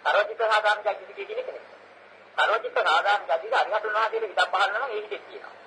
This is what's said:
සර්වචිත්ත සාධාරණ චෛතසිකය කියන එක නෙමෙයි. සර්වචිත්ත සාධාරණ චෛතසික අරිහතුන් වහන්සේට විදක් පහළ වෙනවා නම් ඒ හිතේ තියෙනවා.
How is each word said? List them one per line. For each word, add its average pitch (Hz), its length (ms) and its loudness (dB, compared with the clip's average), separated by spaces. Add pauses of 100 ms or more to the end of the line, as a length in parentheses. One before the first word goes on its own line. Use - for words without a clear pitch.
සර්වචිත්ත - 420 2
සාධාරණ 214 400 4
චෛතසිකය - 340 -4
කියන 196 220 -6
එක - 80 -6
නෙමෙයි. - 200 -12 (680)
සර්වචිත්ත 202 420 2
සාධාරණ 180 480 2
චෛතසික 175 280 0
අරිහතුන් 214 400 0
වහන්සේට 220 300 0
විදක් 185 200 0
පහළ 196 200 2
වෙනවා 202 180 0
නම් 269 80 -2
ඒ 214 120 -4
හිතේ 196 200 -8
තියෙනවා. - 340 -16 (120)